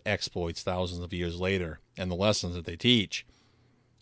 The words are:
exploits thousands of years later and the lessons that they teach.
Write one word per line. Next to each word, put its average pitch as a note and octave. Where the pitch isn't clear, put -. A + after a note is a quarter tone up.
exploits F#2
thousands F2+
of F2+
years F2
later F#2
and F#2
the F2+
lessons F#2+
that E2+
they E2+
teach. A#2